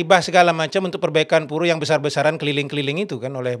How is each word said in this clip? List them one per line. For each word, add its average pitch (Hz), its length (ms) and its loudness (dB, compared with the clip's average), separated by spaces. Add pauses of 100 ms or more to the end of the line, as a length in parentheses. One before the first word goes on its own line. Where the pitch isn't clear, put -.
hibah 175 240 4
segala 175 320 4
macam 160 320 -2
untuk 185 160 -6
perbaikan 160 400 2
pura 156 240 -2
yang 165 80 2
besar-besaran 147 640 0
keliling-keliling 147 640 -4
itu 131 160 -8
kan 131 160 -8
oleh 123 240 -4